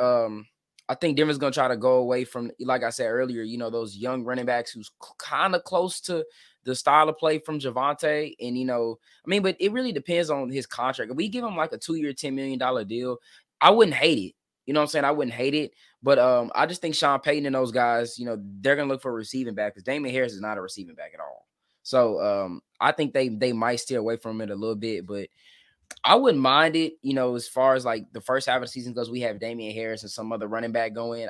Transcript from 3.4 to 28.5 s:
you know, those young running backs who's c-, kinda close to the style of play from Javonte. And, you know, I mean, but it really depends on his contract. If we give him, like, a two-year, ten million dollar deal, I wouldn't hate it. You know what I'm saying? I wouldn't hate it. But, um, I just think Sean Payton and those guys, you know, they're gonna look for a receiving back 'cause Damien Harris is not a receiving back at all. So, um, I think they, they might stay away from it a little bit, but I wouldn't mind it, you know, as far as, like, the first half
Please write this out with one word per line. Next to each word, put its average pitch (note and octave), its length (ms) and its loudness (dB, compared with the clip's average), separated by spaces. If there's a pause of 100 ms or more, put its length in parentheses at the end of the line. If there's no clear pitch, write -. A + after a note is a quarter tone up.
you A2+ 160 -8
know, A#2 120 -6
those A2+ 260 -6
young B2 280 -4
running B2 220 -4
backs A#2+ 260 -2
who's A2 180 -18 (120)
c-, - 80 -18 (200)
kinda F3 300 0
close F3+ 420 -2
to D#3+ 240 -4 (380)
the B2+ 100 -2
style D3+ 340 6
of D#3 100 0
play D#3 200 2
from D3+ 200 -6
Javonte. C#3+ 840 -2
And, B2 180 -4
you B2+ 80 -2
know, A#2 320 -2 (280)
I - 40 -6
mean, G3+ 120 2
but F#3 180 0
it G3+ 120 2
really B3 200 -2
depends E3+ 380 0
on C#3 200 -2
his C3+ 160 -4
contract. B2 440 -4
If B2+ 60 -10
we F#3+ 140 -2
give A#3+ 140 -6
him, G#3 120 -6
like, D#3+ 160 0
a A2+ 60 -6
two-year, D3+ 340 -4
ten C3+ 220 -6
million C3+ 240 -4
dollar B2+ 260 0
deal, A#2+ 340 -4 (440)
I D#3+ 80 12
wouldn't G#3+ 260 8
hate D3 220 4
it. F#2 160 -8 (320)
You C3+ 80 -2
know D3+ 60 4
what D3+ 40 4
I'm D3 40 -2
saying? D3 180 0
I C#3 40 4
wouldn't C#3 240 0
hate C3 200 0
it. D3+ 180 -2 (300)
But, C3+ 160 6
um, B2 360 6
I D3 120 4
just F3 160 -6
think D#3+ 120 -2
Sean C#3+ 260 2
Payton D3 260 0
and C3+ 80 -2
those B2+ 180 0
guys, A#2+ 460 0
you A#2+ 80 -8
know, A2+ 120 -4 (220)
they're C3+ 160 4
gonna D3 120 0
look C3+ 140 -4
for C3 80 -6
a A#2+ 40 -4
receiving A2+ 400 -6
back G#2 200 -4
'cause F#2+ 80 -20
Damien C3 320 -4
Harris B2 200 0
is F#2+ 80 -12
not G#2+ 160 -6
a F#2 40 -8
receiving F#2 320 -14
back D#2 200 -14
at E2 60 -14
all. C#2+ 280 -16 (340)
So, A#2 400 2
um, G2 400 -2 (180)
I C#3+ 120 4
think D3+ 220 -2
they, C3 160 2
they A#2+ 240 0
might A#2 260 0
stay - 160 -6
away A2+ 220 -2
from A2 240 -8
it G#2 80 -6
a G2+ 40 -8
little A2 220 -4
bit, G#2 300 -6
but G2+ 220 -8 (760)
I F3 120 8
wouldn't A#3 260 4
mind D3+ 340 6
it, D#3+ 260 0
you C3+ 120 -2
know, B2+ 220 2
as A#2 120 -8
far C3 260 4
as, B2+ 100 -2
like, A2+ 280 -4
the A2+ 100 -12
first C3 240 0
half C3 100 2